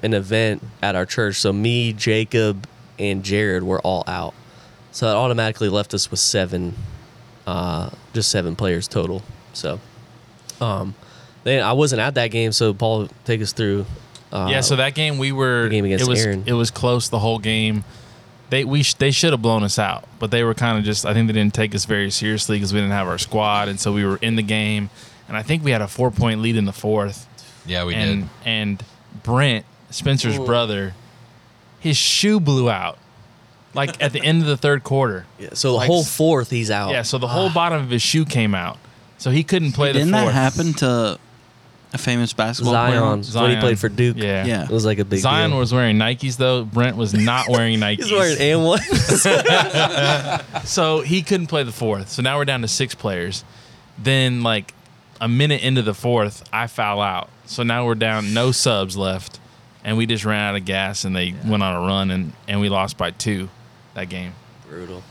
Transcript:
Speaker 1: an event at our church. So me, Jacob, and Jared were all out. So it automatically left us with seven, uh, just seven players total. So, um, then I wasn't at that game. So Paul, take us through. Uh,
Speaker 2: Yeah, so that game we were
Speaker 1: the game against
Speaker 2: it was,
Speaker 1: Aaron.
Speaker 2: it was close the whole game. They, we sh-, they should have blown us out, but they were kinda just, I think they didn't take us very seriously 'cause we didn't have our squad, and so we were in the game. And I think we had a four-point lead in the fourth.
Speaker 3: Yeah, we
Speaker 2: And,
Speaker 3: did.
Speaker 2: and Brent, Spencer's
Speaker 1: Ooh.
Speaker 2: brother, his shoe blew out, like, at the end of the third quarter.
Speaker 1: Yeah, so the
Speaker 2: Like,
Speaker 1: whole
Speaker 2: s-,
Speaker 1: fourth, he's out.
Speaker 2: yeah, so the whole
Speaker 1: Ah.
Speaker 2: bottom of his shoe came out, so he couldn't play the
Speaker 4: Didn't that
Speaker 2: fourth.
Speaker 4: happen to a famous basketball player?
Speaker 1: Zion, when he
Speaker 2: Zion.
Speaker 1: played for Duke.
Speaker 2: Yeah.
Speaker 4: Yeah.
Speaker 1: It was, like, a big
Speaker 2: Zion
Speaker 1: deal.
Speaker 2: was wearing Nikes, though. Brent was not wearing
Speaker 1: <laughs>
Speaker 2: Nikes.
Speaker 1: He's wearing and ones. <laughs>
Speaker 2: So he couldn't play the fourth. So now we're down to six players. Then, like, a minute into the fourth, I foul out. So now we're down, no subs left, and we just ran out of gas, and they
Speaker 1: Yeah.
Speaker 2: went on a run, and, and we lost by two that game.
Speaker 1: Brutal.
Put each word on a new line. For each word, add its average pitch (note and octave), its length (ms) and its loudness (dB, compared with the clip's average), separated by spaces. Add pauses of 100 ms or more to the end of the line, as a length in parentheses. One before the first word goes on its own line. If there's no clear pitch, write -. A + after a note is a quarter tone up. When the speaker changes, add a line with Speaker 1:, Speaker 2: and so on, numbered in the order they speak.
Speaker 1:
an A2 120 2
event G#2+ 480 0 (200)
at G2 140 0
our F#2 100 0
church. G#2 300 -2
So G2+ 160 0
me, A#2 400 0
Jacob, G#2+ 720 0 (320)
and G2 260 -2
Jared F#2+ 380 0
were F#2 180 0
all F#2 260 -2
out. F2 280 -6 (580)
So - 160 -2
it A2 60 2
automatically A2+ 540 0
left G2+ 260 -2
us - 160 -2
with F2+ 100 -4
seven, F2+ 540 0 (720)
uh, F2 440 -4 (220)
just A2+ 180 -2
seven F2 260 -2
players F#2 320 -2
total. F#2 340 -4 (320)
So, E2 260 -6 (800)
um, G2+ 340 -2 (500)
then B2+ 180 2
I D#3+ 100 0
wasn't C3 300 2
at C3+ 120 -2
that A#2+ 140 0
game. A2+ 240 0
So G#2+ 220 2
Paul, A2 340 0 (160)
take A2+ 180 -2
us G2+ 100 -6
through. G2+ 340 -2 (460)
Uh, G2 180 -2
Speaker 2:
Yeah, C3+ 100 0
so C3 160 2
that C3+ 180 0
game D3+ 240 -2
we C3+ 140 -2
were B2+ 320 2
Speaker 1:
the A2 60 0
game G#2+ 140 2
against F#2+ 200 2
Speaker 2:
it B2+ 40 0
was, A2+ 180 2
Speaker 1:
Aaron. G2 200 -2
Speaker 2:
it A#2+ 60 0
was A#2 180 2
close B2 380 0
the A#2 100 -2
whole A2+ 200 0
game. A2 460 0 (680)
They, C3 140 2
we C#3 180 2
sh-, - 120 0
they C#3 180 2
should D#3+ 200 2
have B2+ 80 0
blown A2+ 220 2
us G2+ 160 0
out, F#2+ 260 -2 (140)
but A2 120 -4
they A#2 120 2
were A#2 120 2
kinda A2+ 280 0
just, G#2+ 240 -2
I G#2+ 80 0
think A2+ 120 4
they A2 60 0
didn't G#2 220 2
take G#2+ 200 0
us G2 120 -2
very G2+ 240 0
seriously G#2+ 500 -2
'cause G2 120 -2
we G#2 80 0
didn't G2+ 120 0
have G2 160 -2
our F2 100 -4
squad, G#2 500 0
and G2 120 -6
so G#2 120 -2
we G#2 120 2
were G2 160 0
in A2+ 160 0
the A2+ 60 0
game. G#2+ 480 -2 (380)
And G#2+ 100 -8
I A2 40 -6
think D3+ 220 -2
we C#3 60 2
had A2+ 100 2
a G#2 80 -4
four-point A#2 540 0
lead A2+ 140 0
in G#2 100 2
the G2 60 -2
fourth. G2+ 540 -2 (380)
Speaker 3:
Yeah, F2 200 -2
we F2 100 -2
Speaker 2:
And, G2+ 280 0
Speaker 3:
did. E2+ 60 -8 (160)
Speaker 2:
and G#2+ 400 -2 (380)
Brent, A#2+ 420 0 (260)
Spencer's C3 480 0
Speaker 1:
Ooh. C3+ 80 -4
Speaker 2:
brother, G#2+ 460 0 (880)
his D#3 160 0
shoe G#3+ 440 2
blew C3 300 2
out, F2+ 280 -4 (760)
like, C#3 280 -2
at C#3+ 100 0
the C#3 100 -4
end D#3+ 200 4
of D#3 60 2
the C#3+ 100 2
third C#3+ 260 2
quarter. A#2 400 0 (140)
Speaker 1:
Yeah, G2 160 -16
so C3+ 180 0
the A#2+ 60 2
Speaker 2:
Like, B2+ 80 2
Speaker 1:
whole E3+ 160 6
Speaker 2:
s-, - 120 -4
Speaker 1:
fourth, D#3 360 2
he's A#2 200 -2
out. G2+ 220 0
Speaker 2:
yeah, B2 100 0
so B2+ 160 -4
the B2 100 -2
whole F3 200 0
Speaker 1:
Ah. E3 60 -2
Speaker 2:
bottom E3+ 280 2
of B2 80 -4
his A#2+ 120 2
shoe D#3+ 240 2
came A2 280 0
out, F2 220 -6 (420)
so - 120 -2
he D3 140 4
couldn't D#3 280 0
play C#3 200 2
the C#3 80 4
Speaker 4:
Didn't E3 120 2
that G#3+ 120 4
Speaker 2:
fourth. F#3 100 2
Speaker 4:
happen C3+ 400 2
to A#2+ 440 0 (760)
a C#3 40 -4
famous A#2+ 340 0
basketball A#2+ 400 0
player? A#2+ 280 4
Speaker 1:
Zion, A2+ 100 4
when G#2 80 0
he G2+ 60 -6
Speaker 2:
Zion. A#2 360 2
Speaker 1:
played A#2 180 4
for A2 120 0
Duke. A#2+ 260 2
Speaker 2:
Yeah. G2+ 300 0
Speaker 4:
Yeah. A2 180 0
Speaker 1:
It - 60 -6
was, A2 160 2
like, G#2+ 120 2
a G#2 60 0
big G2 160 0
Speaker 2:
Zion D3+ 300 2
Speaker 1:
deal. C#3 80 2
Speaker 2:
was B2 160 0
wearing A#2 240 4
Nikes, B2 400 0
though. B2+ 260 2
Brent A#2 320 0
was G#2+ 160 -2
not A#2+ 380 2
wearing A2+ 300 4
Speaker 1:
<laughs> - 0 -
Speaker 2:
Nikes. G#2 240 2
Speaker 1:
He's G#3+ 80 -4
wearing F3+ 280 2
and D#3 240 4
ones. F#3+ 640 2
<laughs> D#3 1400 2
Speaker 2:
So D#3 360 2
he E3 220 0
couldn't F3+ 260 0
play D3+ 160 0
the A#2 80 -8
fourth. G#2 380 -2
So - 120 -4
now C3+ 160 0
we're C#3+ 60 0
down C3+ 180 -2
to A2+ 60 -4
six - 260 -2
players. F#2+ 500 -6 (540)
Then, B2+ 440 0
like, A2 320 -2 (460)
a A2+ 80 -2
minute C#3 340 2
into B2+ 200 2
the G#2 120 0
fourth, A2+ 480 0 (100)
I A2+ 140 -2
foul G#2 340 -2
out. F#2+ 280 -2 (180)
So - 160 -6
now A#2+ 240 0
we're A#2 80 2
down, A2 380 -2
no B2 200 2
subs G2 440 0
left, F#2+ 420 -6 (460)
and G#2+ 120 -2
we A2+ 100 0
just A2 180 -2
ran G#2+ 160 0 (100)
out G2+ 60 -2
of F#2+ 80 -4
gas, G2 400 -2
and F#2 100 -2
they F2+ 120 0
Speaker 1:
Yeah. F#2 240 -6
Speaker 2:
went G#2 120 2
on F#2 120 0
a F2 60 -4
run, F#2+ 300 0
and, F#2 220 -4 (160)
and G2+ 120 -2
we G2+ 80 0
lost G2 280 -2
by F2 140 -4
two F#2+ 380 -4 (460)
that F#2+ 140 -8
game. F2+ 240 -10 (360)
Speaker 1:
Brutal. F2+ 420 -14